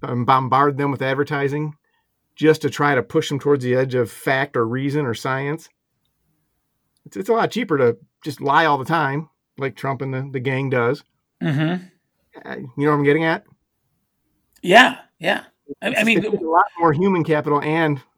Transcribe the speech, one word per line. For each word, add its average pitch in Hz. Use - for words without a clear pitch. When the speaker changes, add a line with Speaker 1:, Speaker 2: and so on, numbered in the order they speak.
Speaker 1:
um, 123
bombard 131
them 143
with 131
advertising 143
just 156
to 139
try 147
to 120
push -
them 143
towards 143
the 123
edge 131
of 120
fact 139
or 117
reason 135
or 117
science. 139
It's, -
it's 196
a 226
lot 220
cheaper 160
to 120
just 135
lie 143
all 147
the 127
time, 151
like 135
Trump 135
and 135
the, 131
the 135
gang 131
does. 127
Speaker 2:
Mm-hmm. 165
Speaker 1:
Uh, -
you 139
know 151
what 147
I'm 147
getting 151
at? 165
Speaker 2:
Yeah, 214
yeah. 185
I, 196
I -
Speaker 1:
It's, 220
Speaker 2:
mean, 226
Speaker 1:
it's 208
a 165
lot 165
more 165
human 175
capital 147
and, 151